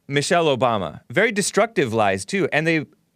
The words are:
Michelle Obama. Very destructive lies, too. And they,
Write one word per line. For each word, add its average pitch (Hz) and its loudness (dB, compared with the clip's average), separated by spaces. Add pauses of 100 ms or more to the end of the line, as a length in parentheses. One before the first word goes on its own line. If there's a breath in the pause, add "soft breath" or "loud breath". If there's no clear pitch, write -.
Michelle 143 2
Obama. 110 -2
Very 202 0
destructive 196 0
lies, 101 0
too. 185 -2
And 156 0
they, 160 0 (300)